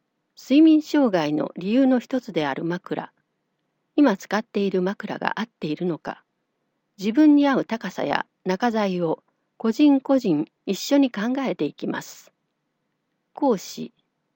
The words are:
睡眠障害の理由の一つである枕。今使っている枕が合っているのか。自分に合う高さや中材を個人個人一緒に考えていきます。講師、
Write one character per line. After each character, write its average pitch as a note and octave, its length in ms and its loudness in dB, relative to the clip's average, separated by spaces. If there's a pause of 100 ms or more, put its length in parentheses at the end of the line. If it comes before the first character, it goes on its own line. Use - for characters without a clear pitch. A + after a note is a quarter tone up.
(380)
睡 C#4+ 240 4
眠 D#4 200 6
障 C#4+ 280 2
害 D#3+ 220 0
の D3+ 240 -4
理 F#3 160 -6
由 C4 160 4
の B3+ 120 2
一 C4 200 -6
つ G3+ 140 -14
で D#3 120 -2
あ C3+ 80 -4
る D#3+ 120 -8
枕。 - 480 -8 (840)
今 C4+ 220 4
使 - 200 -6
っ A3 60 -4
て - 160 -6
い G3+ 100 0
る F#3 120 -2
枕 F#3+ 360 -6
が - 220 -6
合 G#3 40 -6
っ A3+ 40 -10
て - 200 -14
い D3+ 80 -4
る E3+ 100 -8
の E3 120 -4
か。 - 260 -14 (760)
自 G#3 160 -6
分 D4 240 6
に C#4+ 100 4
合 C4+ 100 2
う - 80 -2
高 - 240 -8
さ - 140 -8
や - 240 -2 (200)
中 F#3+ 220 0
材 G3+ 320 -2
を D#3+ 220 -4 (340)
個 A3+ 140 -2
人 C#4+ 280 4
個 C4+ 200 2
人 D#3 280 0 (200)
一 G3 80 -2
緒 C#4 240 0
に C4+ 100 4
考 A3+ 300 -4
え A3 160 -4
て D#3 100 -4
い D3 80 -6
き - 140 -10
ま - 160 -6
す。 - 280 -20 (1000)
講 B3+ 240 0
師、 - 340 -12 (440)